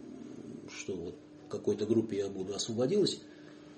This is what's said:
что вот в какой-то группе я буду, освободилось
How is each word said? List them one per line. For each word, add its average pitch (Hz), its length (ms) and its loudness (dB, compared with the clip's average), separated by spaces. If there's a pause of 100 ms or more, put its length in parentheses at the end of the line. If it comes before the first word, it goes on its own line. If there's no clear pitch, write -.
(680)
что - 260 -6
вот 87 200 -6 (300)
в - 40 -16
какой-то 104 360 2
группе 110 320 6
я 98 120 2
буду, 95 260 -4
освободилось 131 680 4 (560)